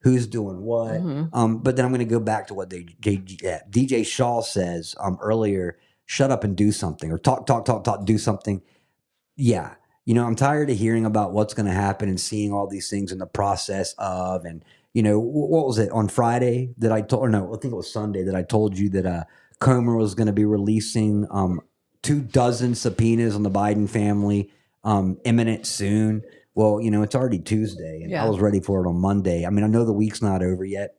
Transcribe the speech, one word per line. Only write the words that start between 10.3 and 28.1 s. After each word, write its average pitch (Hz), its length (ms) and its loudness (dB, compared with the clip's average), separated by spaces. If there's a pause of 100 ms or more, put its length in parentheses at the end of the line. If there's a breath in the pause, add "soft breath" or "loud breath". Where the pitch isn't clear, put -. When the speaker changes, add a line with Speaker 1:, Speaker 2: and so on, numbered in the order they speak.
Speaker 1:
tired 143 340 2
of 110 80 0
hearing 113 260 2
about 107 300 0
what's 107 180 0
gonna 101 220 -2
happen 98 340 -2
and 92 100 -2
seeing 104 360 -4
all 101 120 -2
these 98 220 -10
things 101 240 -4
in 92 60 -10
the 92 80 -8
process 98 720 -4
of, 92 480 -4
and, 82 180 -16 (300 soft breath)
you 120 80 2
know, 104 180 4
wh-, 143 300 -2
what 160 160 4
was 120 100 0
it 107 160 0
on 107 160 2
Friday 123 680 0
that 113 140 2
I 110 100 2
told, 110 220 0
or 123 40 2
no, 104 260 0
I 107 40 -10
think 127 140 -6
it 110 40 -6
was 87 160 -10
Sunday 104 300 -4
that 92 120 -2
I 92 80 -2
told 104 360 0
you 101 120 0
that, 95 140 0
uh, 85 200 -4 (340 soft breath)
Comer 120 380 4
was 107 180 0
gonna 107 180 2
be 104 140 2
releasing, 107 840 0
um, 90 300 0 (400)
two 147 220 0
dozen 120 520 2
subpoenas 113 600 2
on 104 80 0
the 101 80 2
Biden 104 360 2
family, 101 640 2 (320 soft breath)
um, 98 440 2
imminent 117 400 2
soon. 107 560 0 (320 loud breath)
Well, 107 260 4
you 113 100 0
know, 107 120 4
it's 104 120 -2
already 123 240 0
Tuesday, 85 640 -4
and - 80 -10